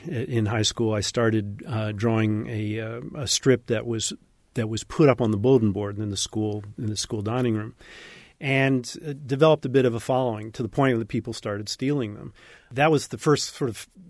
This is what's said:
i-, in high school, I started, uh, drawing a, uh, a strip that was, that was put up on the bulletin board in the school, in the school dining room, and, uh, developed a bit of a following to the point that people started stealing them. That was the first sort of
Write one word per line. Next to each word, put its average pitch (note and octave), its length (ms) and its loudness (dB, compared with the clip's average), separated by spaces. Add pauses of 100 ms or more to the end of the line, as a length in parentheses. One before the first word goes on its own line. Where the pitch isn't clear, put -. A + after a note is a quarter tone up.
i-, - 40 -10
in A#2 340 -2
high A2 160 0
school, A2 320 0
I G#2 80 -2
started, A2 680 0
uh, A2 260 -4
drawing A2 580 0
a, G#2+ 300 -4
uh, A2+ 200 -8 (140)
a C#3 120 -6
strip B2 420 2
that - 180 -2
was, A2+ 260 -4 (400)
that A2 160 -4
was A2 160 -6
put D#3 240 4
up B2+ 140 4
on A2 80 4
the G#2 80 0
bulletin A2+ 340 6
board G2+ 240 -4
in G#2 140 -6
the F#2+ 80 -6
school, G#2+ 460 -4 (120)
in A2 120 -6
the G#2+ 100 -4
school G#2+ 240 -6
dining A#2 320 0
room, G#2+ 200 -6 (640)
and, C3+ 560 0 (140)
uh, C#3+ 60 -8 (100)
developed D3 400 4
a C3+ 60 -4
bit C3 160 6
of A2+ 80 2
a A2+ 60 -4
following A2+ 520 -2
to C3 100 -6
the A2 60 -4
point C3 300 2
that A2 100 -4
people A#2 240 -4
started G#2 380 -6
stealing C3 420 -2
them. - 220 -14 (360)
That C#3+ 200 4
was C#3+ 180 4
the A#2+ 80 -6
first - 380 2
sort C3 160 -4
of - 180 -12 (220)